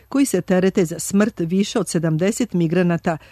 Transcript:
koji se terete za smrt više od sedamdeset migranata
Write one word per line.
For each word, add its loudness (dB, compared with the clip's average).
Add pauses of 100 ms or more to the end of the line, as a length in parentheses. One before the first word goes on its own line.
koji 2
se 0
terete 2
za -4
smrt 0
više -2
od -2
sedamdeset -2
migranata 0 (140)